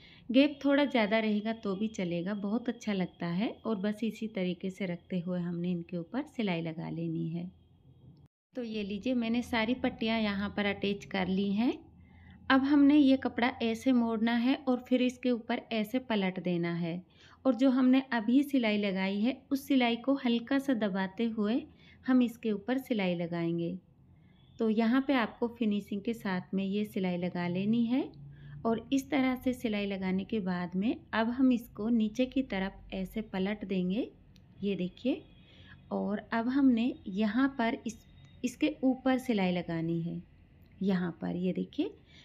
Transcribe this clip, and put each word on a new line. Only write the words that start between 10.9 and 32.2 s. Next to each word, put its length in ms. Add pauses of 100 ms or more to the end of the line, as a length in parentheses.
कर 220
ली 240
हैं। 200 (760)
अब 140
हमने 320
ये 220
कपड़ा 340 (100)
ऐसे 320
मोड़ना 420
है 220
और 300
फिर 140
इसके 280
ऊपर 300 (120)
ऐसे 280
पलट 420
देना 320
है 280 (420)
और 100
जो 160
हमने 320 (100)
अभी 320
सिलाई 340
लगाई 420
है, 160 (140)
उस 180
सिलाई 300
को 180
हल्का 440
सा 160
दबाते 500
हुए 360 (440)
हम 160
इसके 300
ऊपर 280
सिलाई 360
लगाएंगे। 600 (840)
तो 120
यहाँ 360
पे 80
आपको 360
फिनिशिंग 520
के 120
साथ 400
में 100
ये 220
सिलाई 320
लगा 300
लेनी 380
है। 240 (560)
और 260
इस 180
तरह 260
से 160
सिलाई 340
लगाने 380
के 160
बाद 360
में 200 (180)
अब 160
हम 220
इसको 380
नीचे 360